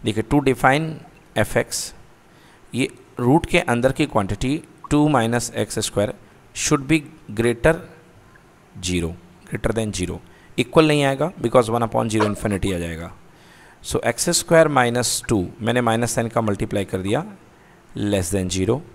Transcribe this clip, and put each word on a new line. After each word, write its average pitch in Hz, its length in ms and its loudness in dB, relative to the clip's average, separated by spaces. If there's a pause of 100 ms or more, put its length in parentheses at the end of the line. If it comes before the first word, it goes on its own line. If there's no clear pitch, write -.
देखिए, 107 180 -2 (100)
to 147 140 6
define 135 380 2 (580)
f(x), - 500 -4 (800)
ये 127 140 0 (320)
रूट 127 300 4
के 175 100 4
अंदर 120 320 2
की 151 140 0
क्वांटिटी 117 560 -2 (300)
टू 147 220 4
minus 117 400 0
एक्स 110 320 -4
स्क्वायर 104 280 -2 (420)
should 143 360 -2
be 160 80 4 (400)
greater 120 340 2 (1160)
zero, 87 200 0 (380)
greater 110 320 -4
than 107 200 -4
zero, 87 180 -4 (400)
इक्वल 160 300 4
नहीं 147 160 4
आएगा 139 280 0 (140)
because 113 300 4
one 117 120 0
upon 117 280 0
zero 107 120 2
infinity 101 480 -2
आ - 40 -4
जाएगा। 85 320 -8 (720)
So - 240 -4
एक्स - 220 -2 (100)
स्क्वायर 160 280 6 (100)
माइनस 120 520 0
टू, 101 160 2 (160)
मैंने 120 200 2
माइनस 117 340 0
साइन 117 120 -2
का 117 140 -2
मल्टीप्लाई 104 440 -2
कर 95 160 -6
दिया, 113 220 -2 (720)
less 101 380 -2
than 92 220 -2
zero। 107 220 0 (160)